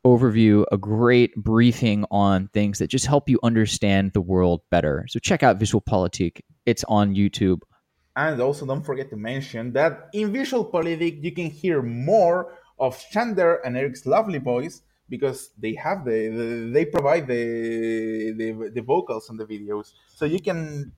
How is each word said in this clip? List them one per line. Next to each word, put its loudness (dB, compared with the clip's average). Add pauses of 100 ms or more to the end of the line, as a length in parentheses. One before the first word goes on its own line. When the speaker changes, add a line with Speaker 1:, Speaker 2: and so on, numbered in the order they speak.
Speaker 1:
overview, 6
a 0
great 4
briefing 2
on 2
things 0
that -2
just -2
help 0
you 4
understand 2
the 0
world 2 (100)
better. 0
So -8
check 0
out 6
Visual 0
Politique. -2 (220)
It's 0
on 2
YouTube. 0 (520)
Speaker 2:
And -2
also -2
don't -6
forget -8
to -12
mention -8
that -2
in -4
Visual -2
Politique, -4
you -6
can -6
hear -2
more 0 (240)
of -2 (160)
Xander 0
and -6
Eric's -6
lovely 0
voice -4 (260)
because -6
they -4
have -6
the, -2
the, -6
they 2
provide 0
the, -4
the, -8
the -6
vocals -2
on -16
the -12
videos. -10 (220)
So -6
you -2
can -8